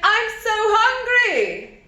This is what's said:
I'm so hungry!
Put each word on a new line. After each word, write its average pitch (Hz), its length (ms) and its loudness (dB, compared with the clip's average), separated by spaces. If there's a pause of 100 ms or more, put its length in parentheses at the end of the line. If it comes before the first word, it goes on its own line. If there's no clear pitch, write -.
I'm 440 280 0 (120)
so 466 100 -4
hungry! 440 1160 0 (180)